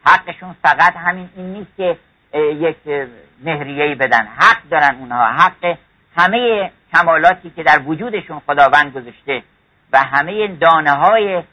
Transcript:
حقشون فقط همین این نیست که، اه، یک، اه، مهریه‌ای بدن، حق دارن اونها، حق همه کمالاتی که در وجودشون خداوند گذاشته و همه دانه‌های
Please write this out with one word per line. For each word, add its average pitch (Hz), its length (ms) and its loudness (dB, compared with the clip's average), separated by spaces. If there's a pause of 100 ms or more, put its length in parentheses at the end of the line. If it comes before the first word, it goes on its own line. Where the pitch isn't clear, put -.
حقشون 180 580 0
فقط 156 320 2
همین 180 400 -6
این 185 180 -12
نیست 202 240 -14
که، 175 200 -4 (360)
اه، 147 80 -2
یک، 151 440 -2
اه، 143 220 -6 (360)
مهریه‌ای 147 520 -4
بدن، 117 320 0 (100)
حق 185 240 4 (100)
دارن 143 280 2
اونها، 123 320 -2
حق 170 460 0 (400)
همه 208 540 0 (220)
کمالاتی 165 560 2
که 160 140 -14
در 151 160 4
وجودشون 160 640 -8
خداوند 143 480 2
گذاشته 123 500 -10 (500)
و 135 100 4
همه 160 440 -4
دانه‌های 165 1040 2